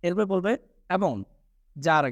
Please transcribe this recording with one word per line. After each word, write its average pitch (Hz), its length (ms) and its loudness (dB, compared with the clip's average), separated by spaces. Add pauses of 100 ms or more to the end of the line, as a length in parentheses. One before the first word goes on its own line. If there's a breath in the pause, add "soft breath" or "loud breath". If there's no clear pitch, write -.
এরপরে 185 260 0
বলবে 190 180 0 (440)
এবং 190 180 0 (720)
যার 156 260 4